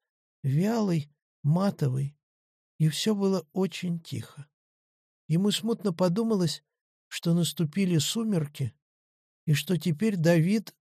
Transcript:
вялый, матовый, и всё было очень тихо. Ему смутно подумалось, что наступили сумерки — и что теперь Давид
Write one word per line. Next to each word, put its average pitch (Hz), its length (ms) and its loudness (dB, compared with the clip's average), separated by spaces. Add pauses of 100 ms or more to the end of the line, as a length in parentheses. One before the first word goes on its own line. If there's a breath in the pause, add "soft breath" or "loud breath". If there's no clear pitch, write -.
(420)
вялый, 175 680 0 (360)
матовый, 143 720 0 (600)
и 156 100 4
всё 214 260 0
было 196 380 0
очень 180 480 -4
тихо. - 480 -12 (800)
Ему 190 240 2
смутно 214 400 -2
подумалось, 185 720 0 (460)
что - 240 -2
наступили 170 640 0
сумерки — 160 760 -2 (720)
и 156 80 2
что 165 240 0
теперь 190 400 0
Давид 170 680 2